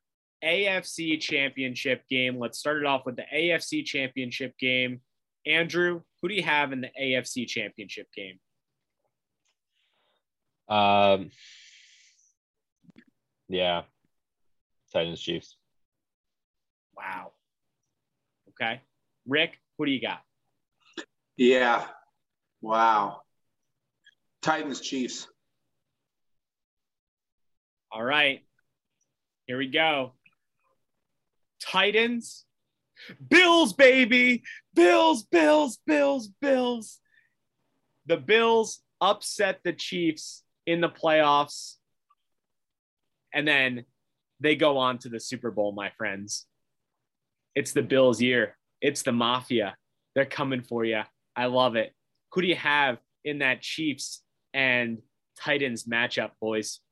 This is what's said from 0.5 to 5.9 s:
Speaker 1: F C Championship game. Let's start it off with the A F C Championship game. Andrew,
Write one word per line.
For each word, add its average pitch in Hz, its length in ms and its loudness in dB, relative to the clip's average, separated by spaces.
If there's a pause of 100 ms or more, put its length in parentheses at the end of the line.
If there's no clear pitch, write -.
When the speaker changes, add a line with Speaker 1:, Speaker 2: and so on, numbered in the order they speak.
Speaker 1:
F 185 180 -4
C 160 320 -4
Championship 135 920 -4
game. 127 280 -2
Let's 117 220 -8
start 151 180 -2
it 147 80 -4
off 135 200 0
with 120 100 -8
the 117 180 -12
A 165 180 0
F 165 120 0
C 151 200 -6
Championship 131 760 -6
game. 127 420 -2 (440)
Andrew, 170 560 -2 (200)